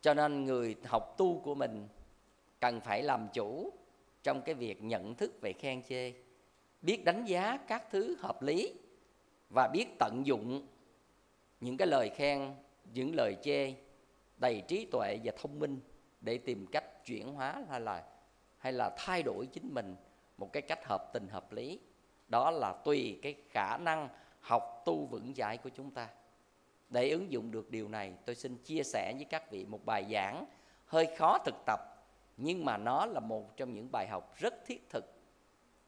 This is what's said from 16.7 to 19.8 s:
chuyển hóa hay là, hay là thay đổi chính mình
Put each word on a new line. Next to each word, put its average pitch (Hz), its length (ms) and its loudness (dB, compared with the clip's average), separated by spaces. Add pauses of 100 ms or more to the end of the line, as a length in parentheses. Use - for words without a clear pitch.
chuyển 117 280 -6
hóa 143 360 -4
hay 127 120 -4
là, 98 220 -4 (540)
hay 131 160 -2
là 117 240 0
thay 180 260 0
đổi 120 220 -2
chính 156 280 -10
mình 98 220 -4 (420)